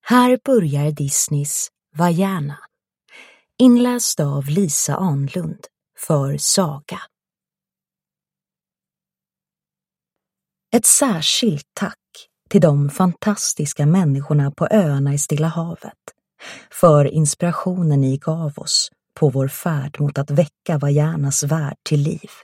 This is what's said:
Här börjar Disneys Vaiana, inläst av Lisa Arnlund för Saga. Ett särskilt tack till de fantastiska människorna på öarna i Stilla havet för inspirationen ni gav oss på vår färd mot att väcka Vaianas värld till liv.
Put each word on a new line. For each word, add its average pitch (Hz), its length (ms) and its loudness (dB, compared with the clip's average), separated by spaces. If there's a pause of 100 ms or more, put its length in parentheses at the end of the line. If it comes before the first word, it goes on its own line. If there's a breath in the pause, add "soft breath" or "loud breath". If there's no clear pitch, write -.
Här 247 440 4
börjar 151 460 2
Disneys 143 760 -4 (280)
Vaiana, 170 640 -2 (1000 loud breath)
inläst 247 640 2
av 143 260 -4
Lisa 147 500 -2
Arnlund 156 720 -4 (300)
för 143 400 -2
Saga. 160 640 -4 (3750)
Ett 233 100 4
särskilt 190 880 2
tack - 240 -8 (520)
till 202 120 4
de 143 280 4
fantastiska 175 960 -2
människorna 147 680 2
på - 200 -2
öarna 143 420 2
i 147 40 -2
Stilla 151 300 -2
havet 165 460 -8 (760 loud breath)
för 147 340 6
inspirationen 160 960 0
ni 135 160 0
gav 156 420 -4
oss - 320 -2 (220)
på 151 160 2
vår 135 180 -2
färd 147 520 -6
mot 143 180 -2
att 139 140 -4
väcka 156 460 -2
Vaianas 143 680 0
värld 147 400 -4
till 147 180 0
liv. - 280 -4 (140)